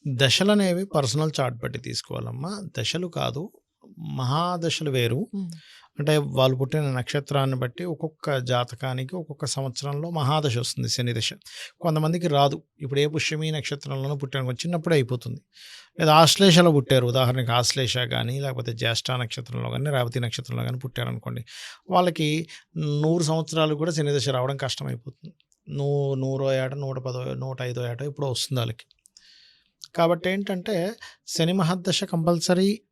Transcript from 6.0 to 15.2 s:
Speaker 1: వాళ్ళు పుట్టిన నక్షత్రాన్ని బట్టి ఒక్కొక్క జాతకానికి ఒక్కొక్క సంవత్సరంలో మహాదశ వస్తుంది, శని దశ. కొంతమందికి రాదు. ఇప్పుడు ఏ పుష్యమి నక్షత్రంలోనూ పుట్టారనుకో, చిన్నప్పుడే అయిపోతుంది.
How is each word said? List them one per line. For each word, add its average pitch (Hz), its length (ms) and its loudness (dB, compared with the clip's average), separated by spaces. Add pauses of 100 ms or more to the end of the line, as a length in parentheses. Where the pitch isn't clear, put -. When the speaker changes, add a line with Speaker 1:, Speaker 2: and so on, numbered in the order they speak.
Speaker 1:
వాళ్ళు 131 400 2
పుట్టిన 139 240 0
నక్షత్రాన్ని 135 760 -2
బట్టి 127 280 -6
ఒక్కొక్క 151 540 -4
జాతకానికి 127 760 -2
ఒక్కొక్క 151 280 -10
సంవత్సరంలో 139 640 -4
మహాదశ 147 480 2
వస్తుంది, 120 300 -4
శని 120 300 -2
దశ. - 140 -2 (480)
కొంతమందికి 165 480 0
రాదు. 143 340 4 (180)
ఇప్పుడు 139 200 -2
ఏ 147 60 4
పుష్యమి 156 440 -2
నక్షత్రంలోనూ 143 680 -4
పుట్టారనుకో, 135 360 -4
చిన్నప్పుడే 170 440 0
అయిపోతుంది. 120 440 -2 (600)